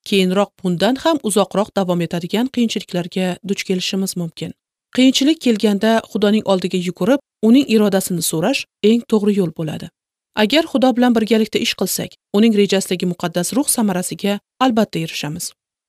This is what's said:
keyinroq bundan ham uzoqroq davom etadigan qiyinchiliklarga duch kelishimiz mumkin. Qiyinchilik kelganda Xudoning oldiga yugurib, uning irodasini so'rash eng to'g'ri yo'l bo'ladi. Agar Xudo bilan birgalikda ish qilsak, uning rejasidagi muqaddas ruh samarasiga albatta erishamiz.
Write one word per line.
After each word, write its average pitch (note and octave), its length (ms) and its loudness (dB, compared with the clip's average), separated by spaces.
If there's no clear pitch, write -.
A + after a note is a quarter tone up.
keyinroq F#3+ 540 2
bundan F#3 400 0
ham E4 260 0
uzoqroq G3+ 520 0
davom F3+ 260 0
etadigan F3 460 -2
qiyinchiliklarga F#3+ 800 -4
duch F#3+ 220 -6
kelishimiz F#3+ 520 -4
mumkin. E3+ 340 -8
Qiyinchilik C4+ 480 2
kelganda G#3+ 500 2
Xudoning G#3+ 440 0
oldiga F#3 340 0
yugurib, F#3 420 0
uning B3+ 300 4
irodasini G3 540 2
so'rash F3 380 -2
eng A3+ 280 4
to'g'ri G#3 280 2
yo'l F3 200 0
bo'ladi. D#3+ 300 -8
Agar A#3 280 2
Xudo B3+ 300 2
bilan A#3+ 200 2
birgalikda A3 440 0
ish - 160 -2
qilsak, - 360 -6
uning A3 260 4
rejasidagi G3 500 0
muqaddas F3 480 -4
ruh C#4 140 0
samarasiga G3+ 680 -2
albatta A3+ 420 0
erishamiz. D#3+ 540 -8